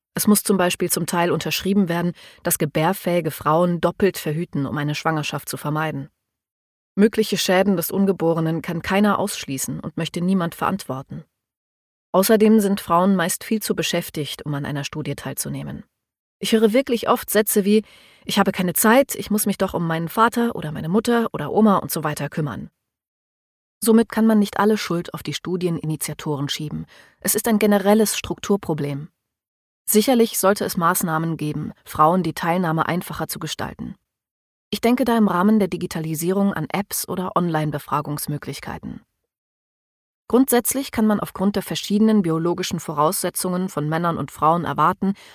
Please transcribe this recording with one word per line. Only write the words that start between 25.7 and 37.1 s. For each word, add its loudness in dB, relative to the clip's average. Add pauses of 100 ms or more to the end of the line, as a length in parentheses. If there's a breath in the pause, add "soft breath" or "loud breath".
schieben. -8 (340 soft breath)
Es -2
ist -2
ein 4
generelles 4
Strukturproblem. -4 (760)
Sicherlich 4
sollte 2
es -4
Maßnahmen 0
geben, -6 (120)
Frauen 4
die -4
Teilnahme 0
einfacher -4
zu -10
gestalten. -10 (760)
Ich -4
denke 2
da 2
im 4
Rahmen 4
der 2
Digitalisierung -2
an -6
Apps -6
oder -6